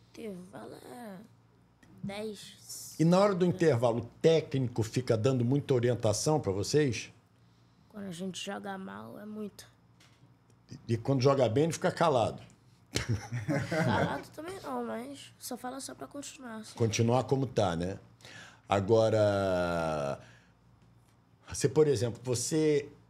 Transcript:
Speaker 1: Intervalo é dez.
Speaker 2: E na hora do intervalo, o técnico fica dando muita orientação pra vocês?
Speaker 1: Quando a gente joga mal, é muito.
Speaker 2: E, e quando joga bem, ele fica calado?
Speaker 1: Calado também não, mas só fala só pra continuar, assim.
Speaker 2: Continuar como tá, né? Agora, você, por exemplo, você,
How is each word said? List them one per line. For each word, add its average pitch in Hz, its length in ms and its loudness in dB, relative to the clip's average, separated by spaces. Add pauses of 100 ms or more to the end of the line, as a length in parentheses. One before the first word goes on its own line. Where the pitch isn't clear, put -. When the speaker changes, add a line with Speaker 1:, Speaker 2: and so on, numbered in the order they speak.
(120)
Speaker 1:
Intervalo 208 600 -14 (180)
é 240 240 -14 (880)
dez. - 960 -12
Speaker 2:
E 156 60 4
na 175 140 8
hora 202 160 6
do 180 100 2
intervalo, 127 540 4
o - 60 -4 (180)
técnico 135 580 2
fica 120 340 0
dando 120 300 2
muita 143 300 2
orientação 120 640 2
pra 98 120 0
vocês? 113 600 0 (800)
Speaker 1:
Quando 202 180 -14
a 190 40 -10
gente 175 320 -8
joga 202 320 -8
mal, 196 440 -12
é 208 60 -14
muito. 214 420 -12 (1200)
Speaker 2:
E, 117 60 -2
e 113 40 2
quando 135 240 0
joga 139 260 4
bem, 123 180 2
ele 165 80 0
fica 180 180 -2
calado? 123 500 2 (1300)
Speaker 1:
Calado 139 680 -2
também 339 280 -12
não, 254 200 -6
mas 240 540 -10
só - 180 -12
fala 254 240 -10
só 262 140 -12
pra - 140 -14
continuar, 262 540 -14
assim. - 120 -18
Speaker 2:
Continuar 117 520 2
como 135 200 0
tá, 98 300 2
né? 90 240 -4 (680)
Agora, 95 1500 2 (1300)
você, - 220 -2
por 151 180 6
exemplo, 117 360 0
você, 151 680 0 (200)